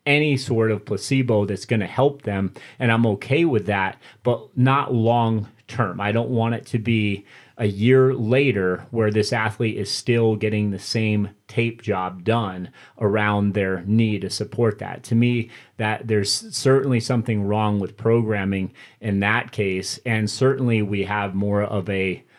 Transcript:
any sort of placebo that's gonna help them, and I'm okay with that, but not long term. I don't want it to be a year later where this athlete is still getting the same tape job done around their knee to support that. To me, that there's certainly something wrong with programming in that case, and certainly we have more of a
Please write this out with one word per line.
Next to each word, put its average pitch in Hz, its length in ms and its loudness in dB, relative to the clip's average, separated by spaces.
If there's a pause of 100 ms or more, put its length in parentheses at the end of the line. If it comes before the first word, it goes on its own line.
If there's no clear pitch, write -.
any 147 320 2
sort 113 340 0
of 104 140 -2
placebo 113 600 0
that's 98 200 -6
gonna 104 240 -2
help 143 340 0
them, 98 320 -4 (240)
and 120 140 2
I'm 117 140 4
okay 127 380 0
with 117 220 0
that, 98 340 -2 (220)
but - 340 -2
not 131 380 2
long 113 540 0 (180)
term. 95 340 -2
I 104 120 -2
don't 117 160 0
want 117 260 0
it 113 120 -8
to 120 120 -2
be 104 460 -2 (320)
a 117 100 -2
year 127 480 4
later 110 800 0
where 110 180 0
this 104 220 0
athlete 110 440 -2
is 104 140 -6
still 113 460 2
getting 104 340 0
the 95 80 -4
same 107 520 -2 (180)
tape 117 340 -4
job 92 400 -4
done 92 460 -2 (300)
around 104 560 2
their 95 300 0
knee 107 360 2
to 92 100 -6
support 107 480 -2
that. 92 260 -10
To 117 120 0
me, 120 340 2 (280)
that 107 280 -4
there's 104 240 0 (240)
certainly 131 460 2
something 113 440 0
wrong 104 360 0
with - 160 -6
programming 104 760 0 (280)
in 104 200 0
that 110 300 0
case, 92 560 -4
and 110 240 0
certainly 131 520 2
we 101 200 -2
have 101 320 -4
more 101 280 0
of 101 280 -4
a 95 320 -2 (160)